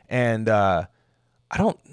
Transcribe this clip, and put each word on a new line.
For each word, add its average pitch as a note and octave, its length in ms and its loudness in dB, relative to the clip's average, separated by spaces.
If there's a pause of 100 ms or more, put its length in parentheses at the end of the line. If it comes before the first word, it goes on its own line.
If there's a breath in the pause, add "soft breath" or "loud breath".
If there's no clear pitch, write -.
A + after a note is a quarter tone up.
And, A2+ 400 -2
uh, G2 380 2 (640)
I - 80 -10
don't, G3+ 200 0 (140)